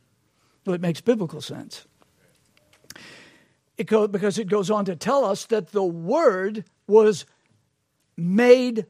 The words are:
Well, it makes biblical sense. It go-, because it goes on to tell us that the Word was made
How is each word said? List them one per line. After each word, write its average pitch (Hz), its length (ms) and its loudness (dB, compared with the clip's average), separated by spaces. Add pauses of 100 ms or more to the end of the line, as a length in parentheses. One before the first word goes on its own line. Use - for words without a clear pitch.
(640)
Well, 190 80 -2
it 170 80 -6
makes 170 180 -4
biblical 180 420 -2
sense. - 440 -16 (1900)
It 226 80 -6
go-, 214 220 0
because 202 320 -4
it 220 80 -6
goes 202 240 -2
on 208 140 -2
to 185 100 -6
tell 262 300 0
us 196 200 -4
that 214 260 -4
the 196 120 -2
Word 190 840 -2 (220)
was 214 380 4 (920)
made 240 720 4